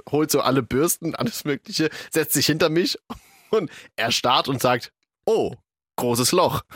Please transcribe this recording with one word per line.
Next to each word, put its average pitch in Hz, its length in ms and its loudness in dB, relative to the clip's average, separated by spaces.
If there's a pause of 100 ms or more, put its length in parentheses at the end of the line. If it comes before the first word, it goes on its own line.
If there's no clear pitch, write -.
(100)
holt 147 200 0
so 143 100 2
alle 131 220 2
Bürsten, 139 540 -2
alles - 280 -6
Mögliche, 151 460 -4 (200)
setzt 156 240 -2
sich 139 120 2
hinter 160 240 2
mich 170 280 0 (520)
und 208 180 0 (280)
er 113 160 -2
starrt 131 360 2
und 135 140 -2
sagt, 123 300 0 (340)
„Oh, 196 280 0 (420)
großes 120 360 2
Loch.“ 156 300 2 (140)